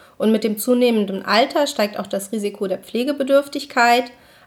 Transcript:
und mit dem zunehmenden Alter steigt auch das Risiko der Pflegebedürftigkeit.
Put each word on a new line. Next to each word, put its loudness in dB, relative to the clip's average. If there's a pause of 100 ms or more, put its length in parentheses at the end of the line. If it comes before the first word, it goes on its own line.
(180)
und 2
mit 0
dem -2
zunehmenden 0
Alter 2
steigt -4
auch -8
das -6
Risiko -4
der -4
Pflegebedürftigkeit. 0 (340)